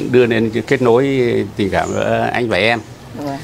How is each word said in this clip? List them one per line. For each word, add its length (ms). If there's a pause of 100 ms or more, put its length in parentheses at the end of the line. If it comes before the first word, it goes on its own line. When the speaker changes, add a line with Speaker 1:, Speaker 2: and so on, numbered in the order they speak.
(120)
Speaker 1:
đưa 140
lên 240
cái 180
kết 140
nối 220 (520)
tình 140
cảm 240
giữa 400
anh 160
và 80
em. 220 (380)
Speaker 2:
Vâng. 260